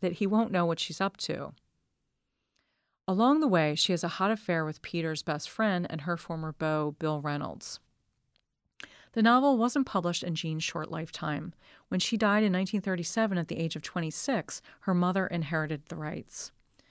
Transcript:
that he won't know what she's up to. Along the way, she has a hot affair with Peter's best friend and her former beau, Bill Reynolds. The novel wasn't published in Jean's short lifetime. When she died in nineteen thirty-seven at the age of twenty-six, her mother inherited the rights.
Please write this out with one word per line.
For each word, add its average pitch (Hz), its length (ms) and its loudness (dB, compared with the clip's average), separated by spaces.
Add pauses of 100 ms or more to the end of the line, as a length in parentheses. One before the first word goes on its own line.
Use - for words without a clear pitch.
that 180 120 0
he 202 120 -2
won't 214 260 2
know 175 140 2
what 165 140 0
she's - 200 -6
up 196 180 -4
to. - 360 -6 (1500)
Along 240 320 6
the 311 80 4
way, 160 280 4
she - 180 2
has 170 100 0
a 175 40 0 (100)
hot 196 140 2
affair 175 340 -2
with 156 160 -6
Peter's 160 400 -4
best 147 300 -4
friend 190 360 0
and 156 140 -6
her 170 160 -2
former 160 340 -6
beau, 151 460 0
Bill 156 240 -2
Reynolds. 147 580 -6 (1300)
The 226 100 0
novel 254 340 8
wasn't 247 300 2
published 175 380 -2
in 175 100 -2
Jean's 160 300 -4
short - 260 -6
lifetime. 160 640 -6 (360)
When 185 100 0
she - 180 0
died 208 240 4
in 208 100 4
nineteen 185 300 0
thirty-seven 190 560 0
at 165 120 -2
the - 100 -6
age 165 160 -2
of 151 80 -10
twenty-six, - 800 -4 (160)
her 185 160 0
mother 180 320 2
inherited 156 640 -2
the 170 60 -8
rights. - 560 -10 (400)